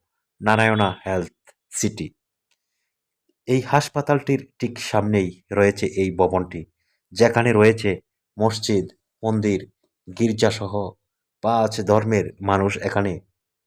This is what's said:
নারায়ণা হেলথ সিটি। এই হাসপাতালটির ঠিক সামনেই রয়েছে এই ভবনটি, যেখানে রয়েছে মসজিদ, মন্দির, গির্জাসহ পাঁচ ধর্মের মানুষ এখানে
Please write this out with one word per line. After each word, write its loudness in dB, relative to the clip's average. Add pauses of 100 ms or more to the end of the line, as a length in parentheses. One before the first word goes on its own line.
(420)
নারায়ণা 2
হেলথ -4 (400)
সিটি। -6 (1400)
এই 2
হাসপাতালটির 0 (120)
ঠিক -6
সামনেই 0 (100)
রয়েছে 2
এই -2
ভবনটি, 0 (460)
যেখানে 2
রয়েছে 4 (380)
মসজিদ, 0 (380)
মন্দির, -2 (480)
গির্জাসহ -2 (500)
পাঁচ 0
ধর্মের 0
মানুষ 0
এখানে -4 (480)